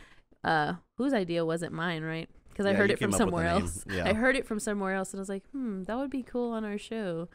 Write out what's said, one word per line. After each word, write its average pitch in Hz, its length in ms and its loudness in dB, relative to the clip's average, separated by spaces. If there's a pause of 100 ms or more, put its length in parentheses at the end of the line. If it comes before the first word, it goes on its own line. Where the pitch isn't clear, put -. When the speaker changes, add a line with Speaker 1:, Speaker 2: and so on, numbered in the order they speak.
(440)
Speaker 1:
uh, 160 320 2 (220)
whose 269 160 2
idea 170 320 2
was 165 180 0
it? - 80 -6
Mine, 160 320 -2
right? 160 260 -6 (260)
'Cause 202 100 0
I 196 60 6
Speaker 2:
Yeah, 196 60 4
Speaker 1:
heard 202 120 6
Speaker 2:
you - 40 4
Speaker 1:
it - 60 -2
from 196 120 2
Speaker 2:
came 202 40 2
up - 40 4
with - 0 -
the 196 220 4
Speaker 1:
somewhere 85 120 2
Speaker 2:
name. - 100 4
Speaker 1:
else. - 220 -6
<laughs> - 40 -12
Speaker 2:
Yeah. 190 200 0
Speaker 1:
I 202 40 4
heard 254 240 4
it - 100 -2
from 214 120 -4
somewhere 202 360 -2
else, 190 160 -2
and 196 80 -8
I - 20 -6
was 190 80 -6
like, 196 220 -6
"Hmm, 220 320 -4
that 214 140 -4
would 277 120 -2
be 262 140 -4
cool 240 300 -2
on 220 100 -2
our 208 140 -4
show." 185 580 -4